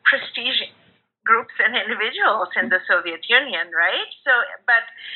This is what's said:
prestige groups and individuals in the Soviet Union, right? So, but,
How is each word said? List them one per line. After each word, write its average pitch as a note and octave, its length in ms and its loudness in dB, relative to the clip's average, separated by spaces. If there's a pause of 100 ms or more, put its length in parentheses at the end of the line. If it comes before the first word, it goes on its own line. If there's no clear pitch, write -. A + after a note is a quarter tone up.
prestige - 720 0 (540)
groups A#3 320 2
and A3 160 0
individuals A3 800 0
in F#3 140 -2
the F#3 180 2
Soviet F3 400 0
Union, A3+ 480 2
right? G#3 340 0 (140)
So, C#4 80 2 (340)
but, A#3 220 2 (280)